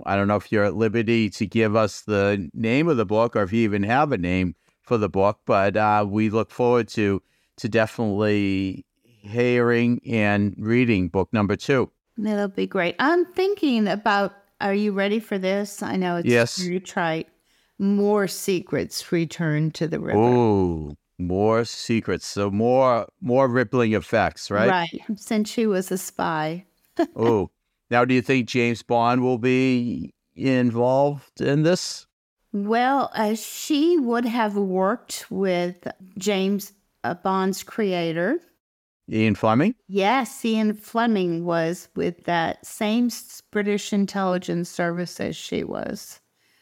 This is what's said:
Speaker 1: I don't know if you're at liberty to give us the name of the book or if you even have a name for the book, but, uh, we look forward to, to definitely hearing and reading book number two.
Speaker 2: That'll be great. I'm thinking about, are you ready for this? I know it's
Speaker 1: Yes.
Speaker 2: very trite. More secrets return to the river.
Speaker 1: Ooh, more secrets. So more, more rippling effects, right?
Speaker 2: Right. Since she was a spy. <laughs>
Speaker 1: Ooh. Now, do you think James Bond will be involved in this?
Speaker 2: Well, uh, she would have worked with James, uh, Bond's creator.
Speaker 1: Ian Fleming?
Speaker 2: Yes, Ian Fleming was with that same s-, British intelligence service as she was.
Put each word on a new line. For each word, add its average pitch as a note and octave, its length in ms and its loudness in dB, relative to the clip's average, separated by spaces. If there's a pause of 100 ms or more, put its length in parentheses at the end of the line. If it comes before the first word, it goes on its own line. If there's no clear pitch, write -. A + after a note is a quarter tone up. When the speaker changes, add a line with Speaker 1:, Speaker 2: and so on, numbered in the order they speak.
Speaker 1:
I F#2+ 100 -2
don't G2+ 140 2
know G#2 80 2
if - 160 -6
you're G#2 140 4
at F2+ 100 -2
liberty A2 540 2
to G#2+ 160 -4
give G#2+ 280 2
us A2 280 0
the G2+ 500 0
name B2 360 0
of C#3+ 100 2
the G#2+ 80 0
book A2 280 2
or G#2+ 80 2
if F#2 120 -2
you A#2 80 4
even G#2 220 2
have C#3 280 2
a A2 60 0
name F2+ 360 0 (280)
for A#2+ 160 0
the G#2 100 0
book, F#2+ 380 0
but, G2+ 280 2
uh, G#2+ 320 2
we G#2+ 220 0
look G#2 220 -2
forward A#2+ 380 2
to, G2 340 0 (340)
to - 140 -6
definitely G2+ 1120 0 (220)
hearing A#2+ 1000 0
and G#2 520 2
reading A2 500 2
book F#2 240 -2
number G2+ 240 2
two. B2+ 340 0 (280)
Speaker 2:
That'll G#3 300 -2
be F#3+ 180 -4
great. F3+ 320 -2
I'm E4+ 340 2
thinking D#4 560 0
about, G3+ 460 0 (260)
are G3 140 0
you G#3 180 0
ready G3 260 0
for G#3 200 -4
this? G3 440 -2
I F#3 140 -6
know F3+ 200 0
it's E3+ 120 -2
Speaker 1:
Yes. A#2+ 300 2
Speaker 2:
very F3+ 220 -4
trite. E3 480 -4 (520)
More G3+ 480 2
secrets - 840 -4
return D#3 640 0
to D#3 160 -4
the D#3+ 100 -4
river. - 180 -2
Speaker 1:
Ooh, G2 800 2 (220)
more G#2 460 0
secrets. G#2+ 600 -4
So G2+ 240 -2
more, A#2+ 600 2 (120)
more B2+ 280 2
rippling A#2+ 460 2
effects, F#2+ 540 0
right? G#2 220 2
Speaker 2:
Right. E3+ 300 -2 (160)
Since G#3+ 340 -2
she A3+ 160 -2
was F#3 240 0
a F#3 80 -2
spy. E3 680 -6 (300)
<laughs> - 220 -2
Speaker 1:
Ooh. A2 320 2 (400)
Now, A#2+ 140 4
do B2+ 100 2
you B2 80 4
think C3 260 0
James A#2+ 360 0
Bond A#2+ 380 2
will B2+ 160 0
be B2 760 0 (220)
involved C3 1040 0
in C#3+ 240 2
this? - 420 -2 (460)
Speaker 2:
Well, A#3+ 640 0
uh, A3 200 -2
she D#4 640 0
would A#3 260 0
have A3 320 -2
worked F#3+ 720 -2
with F3+ 600 -2 (280)
James, F#3+ 560 -2 (300)
uh, C#3 120 -4
Bond's F#3+ 500 -2
creator. F3+ 720 -2 (720)
Speaker 1:
Ian A2 240 2
Fleming? A#2+ 400 2 (140)
Speaker 2:
Yes, G#3 560 -2
Ian A3 300 0
Fleming G3 720 -2
was E3+ 520 -2
with F3 280 -4
that E3+ 400 -2
same A3+ 420 -2
s-, - 440 -10
British G#3 420 -2
intelligence F#3 760 -2
service F3 500 -6
as - 160 -6
she - 300 -6
was. - 560 -10 (420)